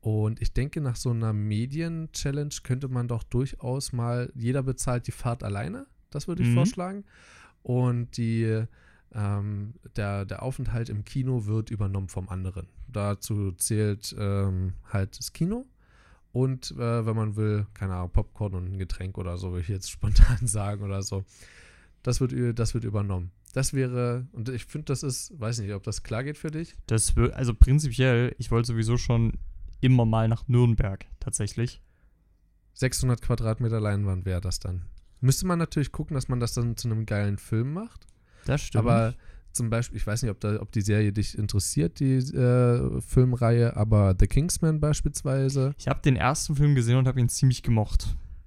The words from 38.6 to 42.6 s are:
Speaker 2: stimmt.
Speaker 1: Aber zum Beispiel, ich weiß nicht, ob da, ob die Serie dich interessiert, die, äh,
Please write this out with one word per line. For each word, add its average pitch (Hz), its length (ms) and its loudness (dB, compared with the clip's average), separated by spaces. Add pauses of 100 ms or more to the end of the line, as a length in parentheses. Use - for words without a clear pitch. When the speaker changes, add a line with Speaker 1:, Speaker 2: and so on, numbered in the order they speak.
Speaker 2:
stimmt. - 240 -2
Speaker 1:
Aber 113 280 2 (380)
zum 117 180 -4
Beispiel, 117 280 -2
ich - 100 -2
weiß 107 160 -2
nicht, 113 80 -2
ob - 80 -8
da, 104 220 -2
ob 98 100 -12
die 107 100 0
Serie 104 320 2
dich 104 240 -2
interessiert, 110 600 0
die, 131 160 2
äh, 123 840 2